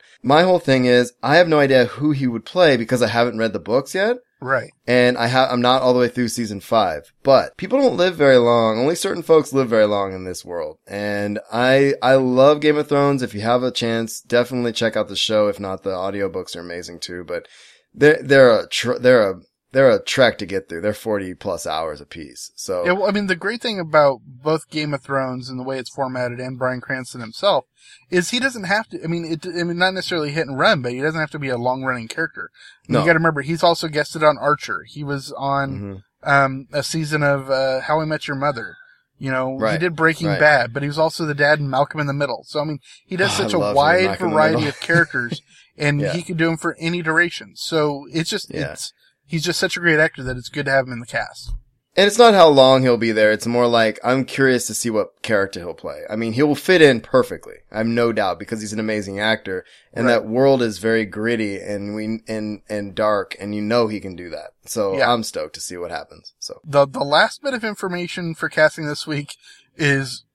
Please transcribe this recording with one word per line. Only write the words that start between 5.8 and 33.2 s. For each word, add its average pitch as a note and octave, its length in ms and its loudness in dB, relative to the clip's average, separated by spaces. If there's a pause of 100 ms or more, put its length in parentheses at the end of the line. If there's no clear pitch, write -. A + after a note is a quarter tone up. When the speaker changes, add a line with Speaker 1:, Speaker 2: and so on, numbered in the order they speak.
Speaker 1:
all B2 120 4
the B2 40 4
way A#2+ 100 2
through A#2+ 200 -4
season G#2 320 -6
five. F2+ 520 -2 (120)
But B2 320 4
people A3 240 -2
don't B3 160 2
live F3 180 2
very C#3 220 6
long. A#2 420 4
Only C#3+ 160 0
certain F#3 280 -4
folks D#3 320 4
live C3 160 0
very A2 160 6
long G2+ 280 -2
in F#2 100 -10
this F#2 200 -10
world. E2+ 420 -8
And G#2 540 -4 (100)
I, C3+ 520 2
I C3 140 4
love C3+ 440 4
Game D3+ 160 2
of D3 120 -4
Thrones. C#3+ 340 2
If A2 120 -6
you G2+ 60 -8
have A#2+ 240 0
a B2 80 -2
chance, A2+ 480 -4
definitely A#2+ 520 -2
check A2 240 -2
out G#2 120 -2
the F#2+ 80 -12
show. G#2+ 320 2
If G2+ 100 -4
not, F#2+ 240 -8
the G2 80 -4
audiobooks F#2+ 640 -6
are F2 60 -12
amazing F2 400 -12
too. F2+ 240 -12
But E2+ 240 -10 (440)
they're, D3 300 4
they're C3 380 6
a E2+ 80 -10
tr-, A#2+ 300 -4
they're A#2+ 320 4
a, F2+ 100 -10 (300)
they're C3+ 200 6
a G2+ 120 2
trek A#2+ 360 2
to G#2 80 -8
get F#2+ 200 -6
through. - 140 -10
They're G#2 140 -2
forty G2 400 -6
plus F2 320 -8
hours D#2 340 -6
apiece. C#2+ 560 -18
So F#2 300 -6
Speaker 2:
Yeah, F3+ 60 0
well, G3 140 0
I G#3 40 2
mean, G3+ 160 -2
the F#3 100 -2
great G#3 240 -6
thing A3 180 -6
about D3+ 460 2
both D3 460 -6
Game D3+ 240 -4
of C#3 80 -8
Thrones C3 480 -6
and B2+ 100 -10
the - 20 -10
way C3 160 -6
it's B2 120 -12
formatted B2+ 500 -6
and B2+ 180 -10
Bryan B2+ 220 -4
Cranston C3 400 -10
himself C3+ 460 -2 (440)
is F3+ 200 0
he A#3+ 100 -2
doesn't A#3+ 240 -4
have G3+ 240 -2
to, - 160 -12
I D#3+ 40 -4
mean, E3+ 220 -4
it, D#3+ 160 -6
I F3 180 -6
mean, F3 120 -4
not F#3 160 0
necessarily E3+ 380 -4
hit D3+ 160 -2
and C3 120 -8
run, D#3 220 2
but B2 120 -6
he B2+ 100 -6
doesn't D#3+ 180 -2
have D3+ 120 -4
to D#3 60 -10
be C#3 120 -6
a B2 80 -2
long B2+ 240 -2
running B2 260 -4
character. - 400 -8 (380)
And - 80 -2
Speaker 1:
No. A#2 60 4
Speaker 2:
you - 60 0
gotta E3 120 6
remember, D#3+ 240 0